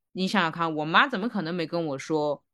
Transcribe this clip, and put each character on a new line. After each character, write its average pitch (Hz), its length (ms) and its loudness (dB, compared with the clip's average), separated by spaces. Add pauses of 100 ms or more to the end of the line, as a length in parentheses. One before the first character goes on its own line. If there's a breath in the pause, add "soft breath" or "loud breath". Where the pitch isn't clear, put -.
(120)
你 185 160 -2
想 190 140 4
想 160 100 2
看， 165 220 -2
我 151 100 -2
妈 196 240 6
怎 254 100 -4
么 196 80 -2
可 226 140 -4
能 165 140 -4
没 170 120 -2
跟 170 200 -2
我 135 120 -4
说 147 440 -2 (120)